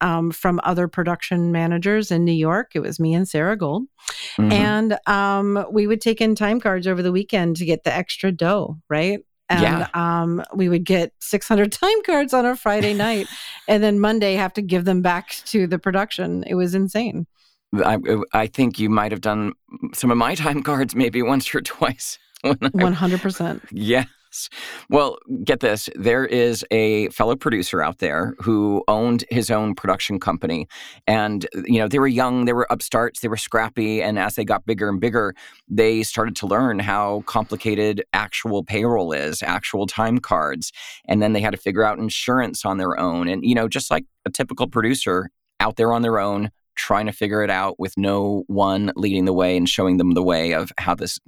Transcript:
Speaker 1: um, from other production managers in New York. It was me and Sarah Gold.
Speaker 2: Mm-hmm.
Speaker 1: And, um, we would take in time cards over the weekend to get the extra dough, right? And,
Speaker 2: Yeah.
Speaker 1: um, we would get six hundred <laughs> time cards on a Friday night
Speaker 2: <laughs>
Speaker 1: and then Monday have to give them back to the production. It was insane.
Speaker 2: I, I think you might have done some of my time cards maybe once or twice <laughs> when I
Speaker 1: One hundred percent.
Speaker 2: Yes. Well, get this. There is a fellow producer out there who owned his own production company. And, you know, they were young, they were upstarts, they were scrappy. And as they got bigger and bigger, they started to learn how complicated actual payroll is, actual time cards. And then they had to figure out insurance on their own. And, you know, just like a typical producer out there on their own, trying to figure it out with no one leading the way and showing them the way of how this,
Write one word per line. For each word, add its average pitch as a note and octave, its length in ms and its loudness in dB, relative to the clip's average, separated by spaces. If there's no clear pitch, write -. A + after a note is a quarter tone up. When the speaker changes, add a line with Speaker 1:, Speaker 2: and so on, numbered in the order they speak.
Speaker 1:
um, E3 320 0
from F3 320 0
other F3 240 0
production F3 640 -2
managers F3 580 0
in E3+ 140 2
New E3+ 80 4
York. E3 420 0
It D#3 60 -2
was - 180 -6
me D#3+ 160 2
and F#3 140 0
Sarah F3 280 0
Gold. F#3 280 -2
Speaker 2:
Mm-hmm. G#3 120 4
Speaker 1:
And, G#3 560 2
um, G3+ 640 2
we G#3 160 2
would A3 140 0
take A3 200 0
in A3 140 4
time G#3+ 240 2
cards F#3+ 300 0
over F3+ 120 0
the F3+ 120 0
weekend F3+ 460 0
to F3 60 -4
get D#3+ 200 0
the C3 100 0
extra F#3 380 -2
dough, E3+ 440 0
right? E3+ 300 0
And, F3 140 2
Speaker 2:
Yeah. D#3+ 320 2
Speaker 1:
um, E3+ 480 0
we F#3 160 2
would F3 160 2
get F3 360 2
six - 260 -2
hundred G#3 260 4
<laughs> - 80 -8
time G#4 240 2
cards C#4+ 300 2
on B3 100 4
a B3 120 0
Friday G#3 380 0
night G#3 340 0
Speaker 2:
<laughs> - 200 -10
Speaker 1:
and G#3 160 4
then G3+ 160 4
Monday G#3 340 2
have G3 200 0
to G#3 80 -4
give F3+ 220 0
them F#3 160 2
back F3+ 280 0
to F#3+ 220 2
the F3 100 0
production. F#3 680 -2
It F#3 80 -2
was F3+ 180 2
insane. G3 540 -2
Speaker 2:
I, G#2+ 140 2
I A2 160 0
think A#2+ 320 0
you G#2+ 100 2
might G#2+ 220 2
have G2 80 -6
done G#2 320 -2
some B2 160 0
of A#2+ 80 2
my A#2+ 160 0
time D3+ 300 -2
cards C3+ 320 -2
maybe B2 260 0
once C3 320 0
or D3+ 60 -2
twice - 580 -4
<laughs> - 120 -20
when C4+ 180 0
I C#4 120 0
Speaker 1:
One F3+ 220 2
hundred F3+ 260 0
percent. F3+ 500 -6
Speaker 2:
Yes. A#2+ 380 0
Well, C#3+ 300 2
get C3 160 2
this. G#2+ 340 0
There A#2 300 2
is A#2+ 460 0
a G#2+ 400 2
fellow A#2 260 0
producer G2 460 -2
out D#2+ 160 -2
there E2+ 400 -2
who G#2 500 2
owned A2+ 400 2
his A#2 220 0
own G#2+ 240 0
production F#2+ 440 -2
company. E2 500 -4
And, G#2+ 400 0
you A#2 120 4
know, A2 80 2
they C#3 120 0
were C3+ 100 4
young, B2 380 2
they A#2+ 80 2
were A#2+ 160 0
upstarts, A#2 500 -2
they A#2 80 -2
were A2 80 -4
scrappy. A2 640 -2
And G#2 160 -2
as G2+ 180 0
they A2 100 -2
got G2 180 0
bigger G#2+ 240 -2
and G2 140 0
bigger, A2 320 0
they A2 340 2
started A2 340 -2
to G#2 100 -6
learn G#2+ 320 2
how G#2 480 -2
complicated G#2+ 800 -2
actual G2+ 500 -2
payroll G#2 480 0
is, D2+ 300 -4
actual G2 440 -2
time A2+ 320 0
cards. - 540 -2
And G#2 140 2
then G#2+ 140 2
they G2+ 80 0
had G#2+ 100 0
to - 60 -6
figure G2+ 260 0
out G#2+ 140 0
insurance A#2 640 -2
on G2 140 -2
their F#2 200 -2
own. F2 300 -2
And, F#2 160 -2
you A#2+ 100 4
know, A2+ 140 0
just - 220 -6
like D#3 160 -6
a - 60 -8
typical C3 360 -4
producer G#2+ 600 -2
out A2 160 -2
there A#2 160 2
on A#2 80 0
their A#2 180 0
own, G2+ 320 -2
trying G#2 300 0
to G#2 80 -4
figure G#2 320 0
it G2+ 60 0
out F#2+ 280 -2
with F#2+ 200 -6
no G2+ 480 0
one G2 500 0
leading G2 300 0
the F#2+ 60 4
way F2+ 260 2
and F2 100 2
showing F#2 300 2
them F2 140 4
the F2 100 2
way E2+ 320 2
of E2+ 240 -4
how F2+ 160 -2
this, - 340 -8